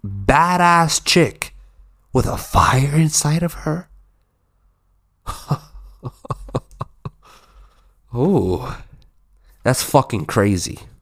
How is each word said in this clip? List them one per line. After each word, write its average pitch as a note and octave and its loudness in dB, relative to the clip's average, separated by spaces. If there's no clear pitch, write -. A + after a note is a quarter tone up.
badass E3+ 2
chick - 0
with G2+ 0
a - -4
fire C3+ 0
inside D#3 0
of E3+ -4
her. D#3+ -8
<laughs> - -6
Ooh, A#2+ 0
that's B2+ 0
fucking - 0
crazy. G2 0